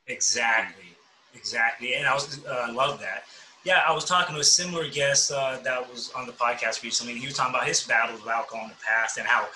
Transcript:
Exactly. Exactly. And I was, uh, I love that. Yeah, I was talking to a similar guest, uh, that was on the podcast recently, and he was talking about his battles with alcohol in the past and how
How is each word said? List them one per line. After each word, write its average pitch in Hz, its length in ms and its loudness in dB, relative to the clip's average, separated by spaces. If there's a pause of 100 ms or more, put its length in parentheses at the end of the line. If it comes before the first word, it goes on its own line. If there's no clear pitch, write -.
Exactly. 117 800 0 (500)
Exactly. 117 600 -2
And 143 120 0
I 131 80 4
was, 143 320 -4
uh, 123 220 -2
I - 20 -6
love 131 300 0
that. 98 240 -8 (400)
Yeah, 180 220 4
I 165 60 6
was 156 140 0
talking 175 280 2
to 151 60 -4
a 147 40 2
similar 170 440 4
guest, 139 420 2
uh, 135 320 -2
that 127 300 -2
was 120 200 -10
on 127 140 -6
the 117 60 -12
podcast 120 500 0
recently, 120 300 -4
and 120 80 -8
he 135 60 -8
was 135 100 -6
talking 127 180 0
about 123 120 0
his 151 160 0
battles 113 400 0
with 113 100 -6
alcohol 113 320 -4
in 110 60 -14
the 107 140 -20
past 113 340 0
and 110 80 -4
how 113 300 2